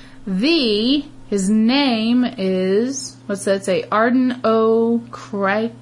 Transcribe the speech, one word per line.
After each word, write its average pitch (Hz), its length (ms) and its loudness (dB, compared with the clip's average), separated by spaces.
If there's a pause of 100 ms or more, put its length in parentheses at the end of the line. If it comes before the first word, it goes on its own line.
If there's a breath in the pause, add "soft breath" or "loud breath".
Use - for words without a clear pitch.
(260 loud breath)
the, 240 800 0 (240)
his 196 200 0
name 233 760 2 (120)
is, 190 800 -2 (120)
what's 202 180 -6
that 196 200 0
say? 175 260 0
Arden 247 520 2
O 226 580 2 (100)
Cra-, 208 600 -4 (100)